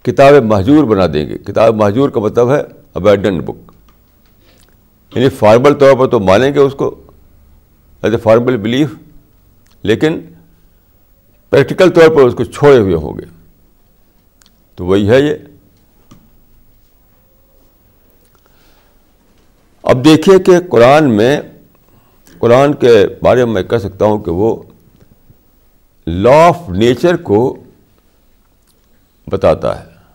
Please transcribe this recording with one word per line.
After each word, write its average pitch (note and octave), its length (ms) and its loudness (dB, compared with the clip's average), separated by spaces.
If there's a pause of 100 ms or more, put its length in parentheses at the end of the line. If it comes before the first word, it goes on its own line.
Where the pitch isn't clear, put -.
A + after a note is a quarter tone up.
کتاب C#3 320 2
مہجور A#2 500 2
بنا G2 240 0
دیں D2 220 -6
گے۔ G1+ 80 -12
کتاب A2 380 -2
مہجور G#2+ 340 -2
کا A#2+ 100 -6
مطلب A#2+ 360 -2
ہے C#3+ 80 -4 (300)
ابینڈن F#2+ 480 -2
بک، - 300 -16 (1400)
یعنی B2+ 140 0
فارمل B2 440 2
طور C3+ 240 4
پر B2+ 100 0
تو A#2 120 -2
مانیں G#2 340 0
گے C#3+ 60 -2
اس C#3 140 0
کو - 280 -8 (1040)
as G#2+ 60 -2
a A2 60 -2 (100)
formal A#2+ 300 0
belief، A2+ 380 -6 (880)
لیکن D3+ 380 -4 (1300)
پریکٹیکل C#3+ 400 0
طور D#3+ 180 4
پر D3+ 140 2
اس B2 120 2
کو A#2+ 100 -8
چھوڑے C#3+ 340 2
ہوئے F#2+ 180 0
ہوں C2 240 -8
گے۔ - 60 -18 (1500)
تو F2+ 100 -12
وہی G2 240 -2
ہے B2+ 100 4
یہ۔ D3 160 -2 (4000)
اب B2+ 220 0
دیکھیے D#3+ 340 4
کہ F#3 120 2 (200)
قرآن B2 460 2
میں، B2+ 240 0 (960)
قرآن C3 340 2
کے A#2 320 2 (160)
بارے A2+ 240 2
میں A2+ 80 -6
میں F#2 100 -4
کہہ - 140 -6
سکتا F#2+ 280 -6
ہوں G#2 140 -2
کہ E2+ 120 -10
وہ G2+ 320 -4 (1500)
law C3 420 2
of - 180 -10
nature C3 540 -2
کو A2 400 -4 (1600)
بتاتا E2+ 560 -4
ہے۔ - 120 -20 (200)